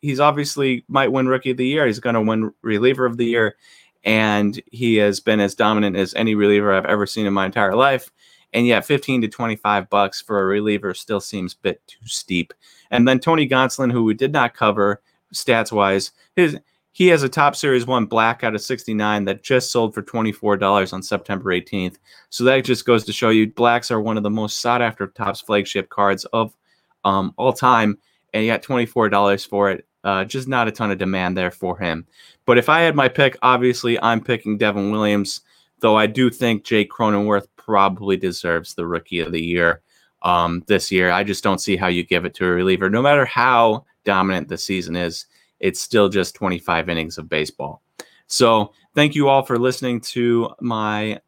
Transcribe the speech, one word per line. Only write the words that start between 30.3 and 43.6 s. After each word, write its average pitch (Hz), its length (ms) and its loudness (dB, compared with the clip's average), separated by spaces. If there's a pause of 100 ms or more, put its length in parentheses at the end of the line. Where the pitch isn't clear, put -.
not 123 200 0
a 107 40 -4
ton 107 200 -4
of 92 60 -2
demand 92 400 -2
there 90 140 -2
for 90 260 -6
him. 82 300 -6 (380)
But 120 120 6
if 120 120 2
I 156 100 4
had 165 160 2
my 135 140 2
pick, 135 320 0
obviously 123 600 2
I'm 113 200 2
picking 113 360 -4
Devin 104 340 0
Williams, 104 500 -2 (380)
though 110 180 4
I 107 100 4
do 120 220 2
think 113 340 -2
Jake 104 260 0
Cronenworth 104 580 0 (100)
probably 98 580 0
deserves 87 580 -4
the 85 140 -8
Rookie 87 320 -6
of 82 140 -6
the 82 100 -4
Year, 85 380 0 (400)
um, 87 460 0
this 98 220 0
year. 90 220 2
I 95 140 0
just 101 180 -6
don't 95 160 0
see 98 160 -2
how 92 120 -2
you 87 160 -2
give 87 200 -2
it 87 120 -6
to 92 100 -4
a 90 40 2
reliever. 92 400 0
No 110 120 0
matter 143 240 4
how 120 580 2 (220)